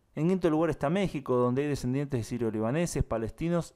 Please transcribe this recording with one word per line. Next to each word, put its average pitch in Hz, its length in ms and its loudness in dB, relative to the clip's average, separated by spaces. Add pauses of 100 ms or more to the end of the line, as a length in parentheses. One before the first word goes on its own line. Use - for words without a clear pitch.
(140)
En 151 120 0
quinto 180 220 2
lugar 156 220 2
está 139 180 0
México, 160 480 0
donde 123 240 2
hay 147 80 0
descendientes 135 520 -2
de 107 40 -4
sirio-libaneses, 117 800 0
palestinos 156 720 -2